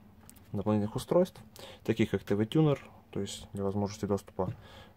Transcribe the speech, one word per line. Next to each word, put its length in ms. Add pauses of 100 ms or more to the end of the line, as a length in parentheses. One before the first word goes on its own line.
(520)
дополнительных 460
устройств, 420 (460)
таких 260
как 120
Т 120
В-тюнер, 420 (340)
то 100
есть 320
для 100
возможности 400
доступа, 500 (440)